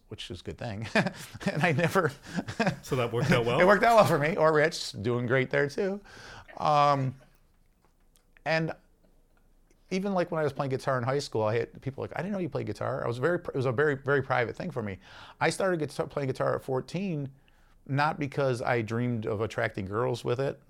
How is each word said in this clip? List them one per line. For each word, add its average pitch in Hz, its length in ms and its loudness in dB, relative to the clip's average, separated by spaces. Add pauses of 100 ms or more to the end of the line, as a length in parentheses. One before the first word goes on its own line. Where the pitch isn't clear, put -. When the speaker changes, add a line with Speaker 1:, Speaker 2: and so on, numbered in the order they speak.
Speaker 1:
which - 200 -12
is 95 120 -12
a - 20 -20
good - 160 -10
thing. 110 320 -8
<laughs> - 600 -4
And 147 120 -2
I 175 80 4
never 160 400 2 (360)
<laughs> - 360 -2
Speaker 2:
So - 120 -4
that 120 160 0
worked 120 200 2
out 117 140 4
well? 120 140 4
Speaker 1:
It 180 60 6
worked 196 180 6
out 233 120 6
well 208 100 10
for 156 140 4
me, 151 180 0
or 156 160 6
rich, 151 380 2 (100)
doing 123 240 0
great 131 240 2
there 143 180 2
too. 196 320 -2 (580)
Um, 143 580 2 (1300)
and 160 260 0 (1200)
even, 190 240 -2
like, 175 180 0
when 165 80 -2
I 156 40 2
was 135 100 2
playing 143 160 -2
guitar 131 300 0
in 117 40 -2
high 135 160 0
school, 113 240 -2
I 107 140 2
had - 240 -4
people 131 220 -6
like, 107 120 -8
"I - 60 -2
didn't 196 120 -4
know 190 60 -4
you 165 100 -4
played 120 180 -6
guitar." 113 360 -4
I - 40 -2
was 120 100 -2
very 165 220 0
pr-, - 120 -12
it - 60 -4
was 127 80 0
a 135 60 2
very, 143 240 2
very 139 260 0
private 123 340 0
thing 185 140 -8
for 120 140 -6
me. 101 160 -8 (420)
I 151 80 2
started 180 300 0
guitar, 151 260 -4
playing 143 220 -4
guitar 131 280 0
at - 80 -4
fourteen, 143 680 -4 (580)
not 143 320 0
because 135 420 -2
I 123 200 0
dreamed 117 440 -2
of 110 160 -2
attracting 113 440 -4
girls 120 380 -2
with 123 160 -2
it, 135 200 -4 (100)